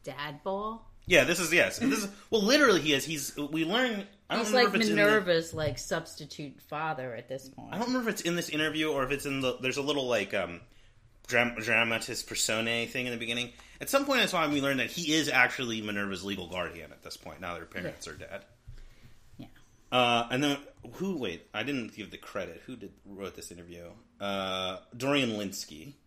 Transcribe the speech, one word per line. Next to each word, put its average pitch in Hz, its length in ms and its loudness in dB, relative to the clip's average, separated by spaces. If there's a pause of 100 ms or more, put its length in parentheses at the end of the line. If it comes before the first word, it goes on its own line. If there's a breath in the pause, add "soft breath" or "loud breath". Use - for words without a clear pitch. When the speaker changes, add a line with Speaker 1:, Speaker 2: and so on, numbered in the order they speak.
Speaker 1:
dad 143 380 -8
Ball. 208 460 -6 (160)
Speaker 2:
Yeah, 156 200 8
this 170 160 2
is, 165 120 0
yes. 143 280 4
This 240 240 2
is, 196 40 -6 (220 loud breath)
well, 208 120 4
literally 233 380 8
he 151 120 2
is. 135 120 2
He's, 151 320 -6
we 160 280 -2
learn, 214 420 0 (240)
I 175 60 0
don't 233 80 0
Speaker 1:
He's 214 80 0
Speaker 2:
remember - 20 4
Speaker 1:
like 247 140 8
Speaker 2:
if - 140 0
it's 214 80 4
in 208 60 2
the 208 60 6
Speaker 1:
Minerva's, 180 500 4
like, 151 240 -2
substitute 151 880 -8
father 147 500 -6
at 117 160 -10
this 131 200 -8
point. 117 260 -14
Speaker 2:
I 180 40 -4
don't 247 100 0
remember 254 200 0
if 202 60 0
it's - 80 -6
in 175 140 0
this 170 120 -2
interview 156 440 0
or 139 100 2
if 127 80 -2
it's 139 160 -4
in 139 140 -2
the, 123 200 0
there's 131 180 -2
a 139 40 -2
little, 139 240 0
like, 110 260 0
um, 87 280 -2 (680 soft breath)
dram-, 120 300 2
dramatis 113 680 0
personae 113 680 0
thing 123 180 -4
in 123 60 -4
the 117 60 -6
beginning. 120 320 -4 (300 loud breath)
At 143 100 -6
some 277 140 4
point 269 160 2
in 196 80 4
time, 160 240 2
we 143 80 2
learn 135 160 2
that 117 140 -2
he 165 220 -2
is 156 160 4
actually 123 540 4
Minerva's 101 420 -2
legal 98 220 -4
guardian 82 460 -6
at 69 100 -20
this 82 140 -12
point, 78 240 -16
now 87 140 -6
that 80 60 -10
her 82 60 -14
parents - 400 -10
Speaker 1:
Yeah. 80 60 -12
Speaker 2:
are 73 40 -14
dead. - 280 -14 (1500 soft breath)
Uh, 120 380 4
and 127 120 2
then, 143 140 2 (380)
who, 185 240 -4
wait, 104 360 -6
I 107 80 -4
didn't 120 320 -6
give 98 160 -10
the 90 60 -14
credit. 87 500 -10
Who 127 100 -12
did, 95 160 -16 (120)
wrote 98 320 -10
this - 160 -16
interview? 87 320 -16 (360)
Uh, 95 580 -2 (180)
Dorian 131 360 2
Lynskey 101 600 -8 (140)